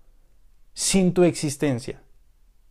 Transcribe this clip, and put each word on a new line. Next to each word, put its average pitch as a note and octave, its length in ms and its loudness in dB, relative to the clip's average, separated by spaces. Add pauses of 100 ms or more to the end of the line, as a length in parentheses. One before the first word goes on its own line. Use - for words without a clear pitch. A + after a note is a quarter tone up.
(720)
sin F3+ 400 0
tu F3+ 120 4
existencia? D3 800 -2 (680)